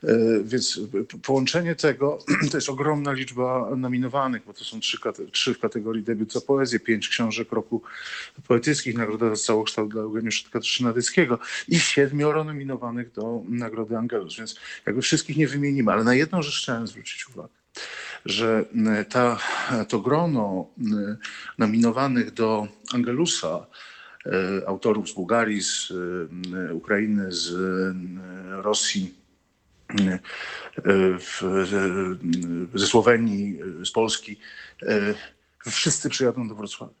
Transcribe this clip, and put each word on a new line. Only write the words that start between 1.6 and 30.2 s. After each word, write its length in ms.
tego, 440
<clears throat> 220
to 60
jest 120
ogromna 420
liczba 640
nominowanych, 680
bo 80
to 100
są 160
trzy 200
kate-, 320
trzy 220
w 60
kategorii 440
debiut 300
za 80
poezję, 380
pięć 300
książek 420
roku 300
poetyckich, 500
nagroda 320
za 60
całokształt 540
dla 120
Eugeniusza 480
Katarzyna 440
Dyckiego 460
i 120
siedmioro 640
nominowanych 680
do 380
Nagrody 480
Angelus, 400
więc 180
jakby 160
wszystkich 360
nie 100
wymienimy, 440
ale 120
na 120
jedną 260
rzecz 200
chciałem 260
zwrócić 420
uwagę, 240
że, 400
m, 340
ta, 300
to 120
grono, 680
m, 400
nominowanych 760
do 340
Angelusa, 720
e, 60
autorów 420
z 40
Bułgarii, 480
z, 300
m, 840
Ukrainy, 540
z, 220
m, 280
Rosji, 520
m, 300